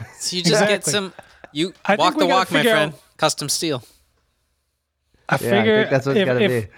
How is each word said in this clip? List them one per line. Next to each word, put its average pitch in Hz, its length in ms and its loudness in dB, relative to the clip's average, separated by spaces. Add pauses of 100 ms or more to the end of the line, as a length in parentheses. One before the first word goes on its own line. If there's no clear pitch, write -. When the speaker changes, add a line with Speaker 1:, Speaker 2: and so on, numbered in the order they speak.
Speaker 1:
<laughs> - 200 -18
Speaker 2:
So - 160 -6
you 175 80 -4
just 208 160 2
get 208 100 2 (160)
Speaker 3:
Exactly. - 60 -4
Speaker 2:
some, 196 200 -4 (400)
you 165 200 -4 (120)
Speaker 3:
I 202 120 0
think - 40 0
Speaker 2:
walk 247 140 2
Speaker 3:
we 277 60 0
Speaker 2:
the 190 80 4
Speaker 3:
gotta 185 100 2
Speaker 2:
walk, 185 140 -2
my 165 60 2
Speaker 3:
figure 220 140 2
Speaker 2:
friend. 151 200 0
Speaker 3:
out - 80 -20 (160)
Speaker 2:
Custom 147 320 -2
steel. 139 340 -4 (1500)
Speaker 3:
I - 60 -2
Speaker 1:
Yeah, - 0 -
I - 40 2
Speaker 3:
figure 214 420 2
Speaker 1:
think 220 100 -2
that's 131 160 0
what 139 100 0
it's 208 40 2
Speaker 3:
if, 131 60 0
Speaker 1:
gotta 123 180 2
Speaker 3:
if, 113 340 0